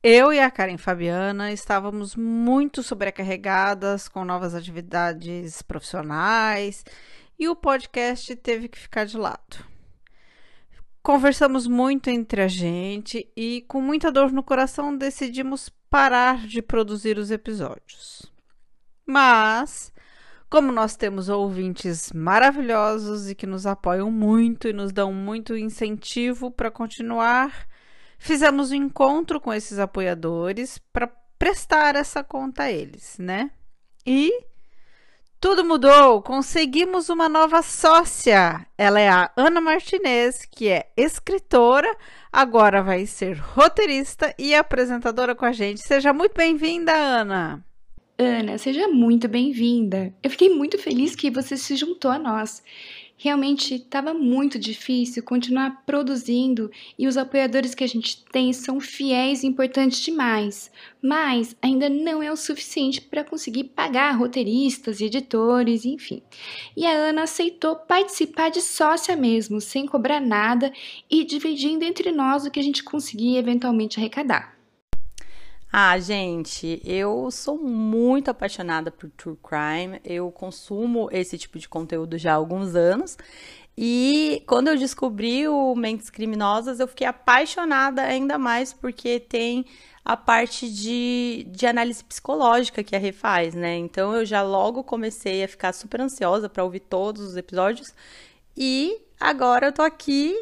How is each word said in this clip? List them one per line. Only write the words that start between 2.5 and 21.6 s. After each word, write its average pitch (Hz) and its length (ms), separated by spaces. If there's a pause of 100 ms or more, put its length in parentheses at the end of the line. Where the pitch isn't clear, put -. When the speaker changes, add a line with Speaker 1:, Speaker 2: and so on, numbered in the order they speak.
Speaker 1:
sobrecarregadas 196 1300
com 190 180
novas 180 300
atividades 170 1080
profissionais 202 1200 (520)
e 320 120
o 339 80
podcast 247 800
teve 240 320
que - 100
ficar - 260
de 214 120
lado. - 500 (1400)
Conversamos 269 640
muito 262 420
entre 233 320
a 190 60
gente 185 880
e, 240 300
com 269 140
muita 294 320
dor 277 180
no 269 140
coração, 277 520
decidimos 269 720 (220)
parar 254 560
de 226 160
produzir 214 560
os 208 140
episódios. - 1000 (760)
Mas, 247 880 (580)
como 285 220
nós 220 240
temos 196 320
ouvintes 185 840